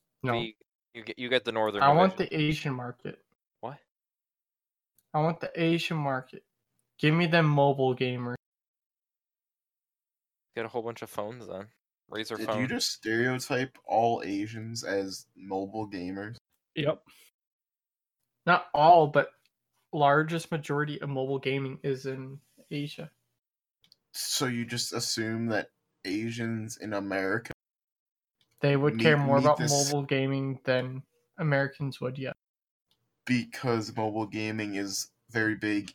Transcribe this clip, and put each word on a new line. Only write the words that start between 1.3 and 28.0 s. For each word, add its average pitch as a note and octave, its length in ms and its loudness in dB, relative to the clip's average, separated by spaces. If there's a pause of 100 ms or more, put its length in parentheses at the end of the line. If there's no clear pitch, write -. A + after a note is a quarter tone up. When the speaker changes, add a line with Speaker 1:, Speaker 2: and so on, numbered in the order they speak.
Speaker 2:
the A#2+ 60 0
Northern G#2+ 300 2
Speaker 1:
I C#3 120 8
want F#3 240 4
Speaker 2:
Division. D#3+ 200 -4
Speaker 1:
the D3+ 80 2
Asian D3+ 300 -2
market. - 440 -12 (420)
Speaker 2:
What? C3+ 180 -12 (1400)
Speaker 1:
I D3 60 2
want E3 180 -2
the - 200 -8
Asian E3 380 0
market. C3+ 460 -4 (560)
Give D3+ 160 4
me F3 100 4
them D#3+ 220 4
mobile C#3 480 4
gamers. B2 400 -4 (2250)
Speaker 2:
Get A2+ 100 -4
a - 20 -8
whole A#2 160 -6
bunch A#2 180 -8
of A2 80 -10
phones A2 380 -10
then. F#2+ 200 -12 (440)
Razer G#2+ 260 -6
Speaker 3:
Did G#2+ 100 -6
Speaker 2:
phone. A2 140 0
Speaker 3:
you C3 60 -2
just - 240 -4
stereotype B2+ 840 -2 (100)
all A2+ 360 2
Asians A2 600 -6
as F#2+ 420 -4 (100)
mobile G2 540 -6
gamers? G2 460 -8 (400)
Speaker 4:
Yep. D3+ 260 -2 (1400)
Speaker 1:
Not F3 300 4
all, D#3 320 10
but C#3+ 240 2 (600)
largest D#3 600 4
majority D3 500 -4
of C#3+ 80 -6
mobile C3+ 300 -2
gaming C3+ 420 -4
is C#3 240 -4
in C3+ 340 -10 (300)
Asia. D3+ 400 -8 (1000)
Speaker 3:
So - 360 -4
you A#2+ 180 -2
just A#2+ 260 -6
assume A2+ 560 -4
that G#2+ 220 -2 (340)
Asians A2+ 720 -6
in G#2 160 -8
America G2 580 -2 (1080)